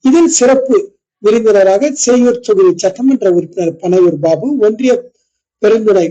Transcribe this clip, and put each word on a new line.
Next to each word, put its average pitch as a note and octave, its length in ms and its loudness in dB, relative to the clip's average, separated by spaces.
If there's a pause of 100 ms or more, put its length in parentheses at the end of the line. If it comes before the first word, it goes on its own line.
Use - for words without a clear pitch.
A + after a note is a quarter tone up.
இதில் D#4 320 2
சிறப்பு C4 400 0 (460)
விருந்தினராக G#3+ 720 2
சேயூர் B3 500 0
தொகுதி F#3+ 320 2
சட்டமன்ற A3+ 540 -2
உறுப்பினர் E3+ 500 -4
பனையூர் F3+ 380 0
பாபு, D#3+ 280 -2 (120)
ஒன்றிய A3 340 0 (680)
பெருந்துறை G#3+ 500 2